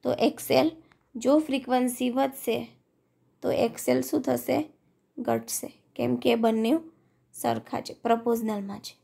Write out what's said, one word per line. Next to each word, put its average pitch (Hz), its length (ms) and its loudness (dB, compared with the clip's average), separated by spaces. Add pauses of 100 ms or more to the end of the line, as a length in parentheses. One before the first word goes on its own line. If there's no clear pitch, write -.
તો 254 100 0
એક્સએલ 269 580 2 (460)
જો 254 220 4
ફ્રીક્વન્સી 254 720 0
વધશે 247 580 -2 (720)
તો - 80 -2
એક્સએલ 247 500 0
શું 262 220 -2
થશે? 254 480 0 (480)
ઘટશે. - 540 -4 (240)
કેમ 247 200 0
કે 247 180 4
બંને 226 440 2 (540)
સરખા - 480 -4
છે, - 140 -12
પ્રપોઝનલમાં 220 840 -2
છે. - 240 -18